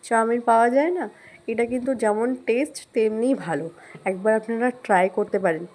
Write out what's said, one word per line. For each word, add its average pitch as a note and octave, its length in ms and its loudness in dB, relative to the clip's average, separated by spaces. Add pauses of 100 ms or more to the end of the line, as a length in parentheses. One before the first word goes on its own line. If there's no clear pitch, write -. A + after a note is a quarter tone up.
চাউমিন A3+ 400 2
পাওয়া A#3 280 6
যায় D#4+ 220 2
না। C4+ 60 -4 (460)
এটা A3+ 220 0
কিন্তু B3+ 180 -4 (120)
যেমন A3 260 0 (180)
টেস্ট B3+ 300 -2 (180)
তেমনিই A3 400 0 (120)
ভালো, D#3+ 200 -4 (440)
একবার F#3+ 300 0
আপনারা A#3 280 -2 (160)
ট্রাই F#3+ 220 4 (100)
করতে G#3 280 -2
পারেন। E3+ 200 0 (100)